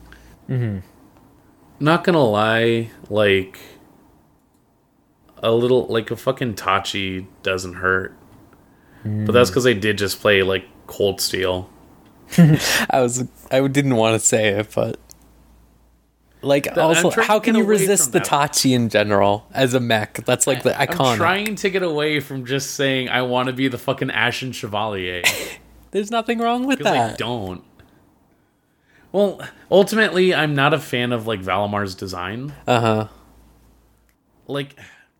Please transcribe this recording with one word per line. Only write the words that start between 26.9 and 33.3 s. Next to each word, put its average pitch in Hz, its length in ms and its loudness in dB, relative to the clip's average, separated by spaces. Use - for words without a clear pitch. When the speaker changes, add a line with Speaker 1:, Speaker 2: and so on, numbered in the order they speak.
Speaker 1:
that. - 100 -12
Speaker 3:
don't. 107 440 -6
Well, 190 280 0
ultimately, 185 640 4
I'm 147 220 0
not 143 180 4
a 147 40 2
fan 123 340 -4
of, 110 140 -4
like, 110 140 -4
Valamar's 101 540 -2
design. 101 580 -10
Speaker 1:
Uh-huh. 113 400 2